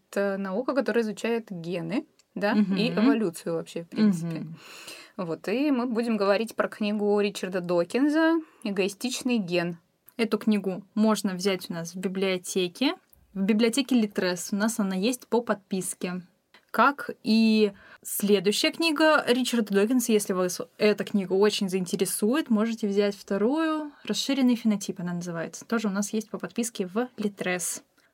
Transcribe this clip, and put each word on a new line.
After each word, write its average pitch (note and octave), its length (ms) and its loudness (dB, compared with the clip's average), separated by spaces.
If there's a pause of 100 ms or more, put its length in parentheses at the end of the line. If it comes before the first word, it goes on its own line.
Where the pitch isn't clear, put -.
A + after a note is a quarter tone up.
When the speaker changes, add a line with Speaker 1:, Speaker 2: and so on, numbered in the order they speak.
Speaker 1:
Это G3+ 280 -2
наука, G3 360 -4
которая A#3 300 2
изучает A3+ 480 -4
гены, F3 540 -6 (300)
да, G3+ 180 0
и - 20 2 (360)
Speaker 2:
Мгм. F3+ 140 -2
Speaker 1:
эволюцию G#3 500 0
вообще, E3+ 280 -8
в - 40 -20
принципе. E3+ 520 0
Speaker 2:
Мгм. D#3+ 160 -12 (600)
Speaker 1:
Вот, E3 300 -8
и C4+ 240 0
мы A#3+ 140 0
будем A#3 320 0
говорить G3+ 380 0
про - 120 0
книгу G#3 540 0
Ричарда G3 400 -2
Докинза C#4+ 800 2 (220)
«Эгоистичный A3 760 -2
ген». F3 400 -2 (400)
Speaker 2:
Эту A3 200 0
книгу G3 460 0 (120)
можно G#3+ 380 2
взять F#3 360 -2
у F3+ 40 -6
нас E3+ 200 -8
в F#3+ 40 -12
библиотеке, F#3+ 1000 -2 (380)
в G3 80 -4
библиотеке A3+ 540 2
Литрес. F#3+ 560 0
У G#3 60 -4
нас A3 220 0
она F#3+ 160 0
есть A3+ 320 -2
по A#3 140 0
подписке. F#3 840 -6 (480)
Как C4 380 2 (140)
и A3 500 4 (280)
следующая G#3 680 2
книга D#4 560 4
Ричарда A#3+ 460 2
Докинса, A3+ 400 2
если G#3 180 2
вас F#3 300 -2 (160)
эта G#3 260 2
книга F#3 300 -2
очень G3+ 340 2
заинтересует, G3 840 0
можете A3+ 380 0
взять G3+ 260 2
вторую, D4+ 800 -2 (140)
«Расширенный B3 500 2
фенотип» G3+ 460 -2
она F3 120 -6
называется. E3 520 -8
Тоже A3 240 -2
у - 20 -4
нас G3+ 220 -4
есть G#3+ 160 -4
по F#3 100 -8
подписке G#3 480 -6
в A3+ 300 -4
Литрес. F3+ 640 -4 (300)